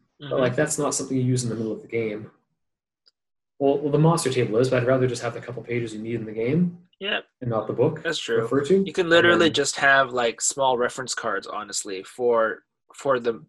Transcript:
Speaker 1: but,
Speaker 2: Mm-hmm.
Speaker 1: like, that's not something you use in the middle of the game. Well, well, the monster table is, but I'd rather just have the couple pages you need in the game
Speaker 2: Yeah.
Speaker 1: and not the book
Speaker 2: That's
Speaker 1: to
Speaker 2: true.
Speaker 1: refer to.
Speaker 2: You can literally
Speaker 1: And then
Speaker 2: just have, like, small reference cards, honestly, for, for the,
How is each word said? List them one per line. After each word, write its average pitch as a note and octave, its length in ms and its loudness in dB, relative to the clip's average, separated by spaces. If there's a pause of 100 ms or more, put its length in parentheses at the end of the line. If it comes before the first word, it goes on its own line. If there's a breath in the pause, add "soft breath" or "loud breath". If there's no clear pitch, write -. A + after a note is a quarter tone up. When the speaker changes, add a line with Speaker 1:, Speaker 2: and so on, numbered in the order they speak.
(200)
Speaker 1:
but, D3 60 -14
Speaker 2:
Mm-hmm. C#3 140 -6
Speaker 1:
like, B2 140 2
that's D3 240 0
not C#3 160 0
something C3+ 220 -4
you B2+ 80 0
use B2+ 180 2
in A#2+ 80 -2
the A2 60 -4
middle A2 160 -4
of G#2 100 -10
the - 60 -20
game. A2 420 -4 (1300)
Well, C#3 200 2
well, C#3+ 120 -4
the D3 80 2
monster D#3+ 320 4
table A#2+ 280 0
is, C3 120 2
but B2+ 120 2
I'd A#2 40 0
rather B2+ 220 2
just A#2+ 140 -6
have A#2 120 -6
the A#2 60 -12
couple A#2+ 240 -12
pages A#2 280 -6
you G#2+ 80 -10
need A2+ 140 -8
in A2 100 -6
the G#2+ 80 -10
game C#3+ 460 0 (220)
Speaker 2:
Yeah. G#3 220 -4 (180)
Speaker 1:
and B2 100 -4
not A2+ 160 -2
the - 60 -6
book - 320 0
Speaker 2:
That's E3 140 -4
Speaker 1:
to - 60 -8
Speaker 2:
true. A2+ 180 0
Speaker 1:
refer C3 240 0
to. F#3+ 180 4
Speaker 2:
You F3 80 -10
can F3+ 160 0
literally E3+ 260 6
Speaker 1:
And E3+ 80 4
then E3 120 4
Speaker 2:
just C#3 220 0
have, C#3 360 4
like, A#2+ 280 0
small C3+ 380 0
reference B2 380 -4
cards, G2 320 -6
honestly, G2 560 -8
for, A#2 600 0 (300)
for C3+ 240 0
the, A#2 300 -4